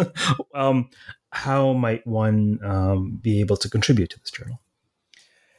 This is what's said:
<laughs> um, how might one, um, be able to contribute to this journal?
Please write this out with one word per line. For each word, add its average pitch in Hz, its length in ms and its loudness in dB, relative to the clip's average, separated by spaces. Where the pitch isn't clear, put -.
<laughs> - 280 -4
um, 135 360 2
how 135 420 0
might 117 320 0
one, 110 580 2
um, 95 560 0
be 104 220 0
able 101 160 2
to - 100 -6
contribute 107 440 2
to - 80 -20
this - 100 -16
journal? - 320 -14